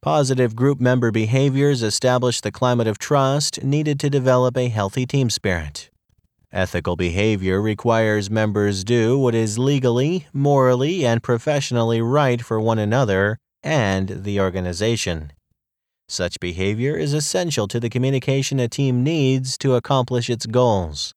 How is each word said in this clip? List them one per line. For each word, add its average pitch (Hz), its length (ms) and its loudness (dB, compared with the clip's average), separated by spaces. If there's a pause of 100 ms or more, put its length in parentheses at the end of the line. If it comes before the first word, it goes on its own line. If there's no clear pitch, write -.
Positive 127 540 0
group 135 240 2
member 123 300 2
behaviors 131 720 2
establish 123 580 0
the 104 100 -4
climate 120 360 0
of 107 120 -2
trust 143 640 0
needed 147 380 0
to 147 100 0
develop 127 460 2
a 127 120 0
healthy 110 380 -2
team 131 240 0
spirit. 82 600 -4 (640)
Ethical 90 440 -2
behavior 95 640 0
requires 107 680 0
members 104 540 0
do 117 340 2
what 123 160 2
is 113 240 0
legally, 135 760 0
morally, 139 720 2
and 117 180 2
professionally 120 800 0
right 123 400 2
for 113 200 -4
one 113 180 0
another 104 580 2 (260)
and 98 640 -2
the 101 160 -2
organization. 90 920 -2 (760)
Such - 300 -6
behavior 104 580 -4
is 151 160 -4
essential 151 540 -2
to 117 140 -4
the 117 100 -4
communication 135 720 -2
a 120 80 0
team 127 340 0
needs 131 560 0
to 135 160 2
accomplish 123 560 0
its 117 160 -4
goals. 104 720 0